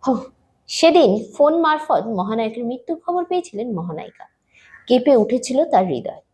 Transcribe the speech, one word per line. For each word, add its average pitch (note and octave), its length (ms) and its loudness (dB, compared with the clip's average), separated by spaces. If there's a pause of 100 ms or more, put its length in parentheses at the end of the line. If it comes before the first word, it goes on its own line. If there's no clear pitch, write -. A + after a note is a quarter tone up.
হো, C4 100 0 (500)
সেদিন D4 580 4 (120)
ফোন D4+ 240 2
মারফত D4+ 460 0
মহানায়কের A3+ 580 -6
মৃত্যুর B3+ 420 -8
খবর F4 180 -4
পেয়েছিলেন B3+ 500 -6
মহানায়িকা। E3 500 -10 (640)
কেঁপে B3+ 300 4
উঠেছিল B3 480 0
তার F#3+ 220 2
হৃদয়। B2+ 340 -6 (120)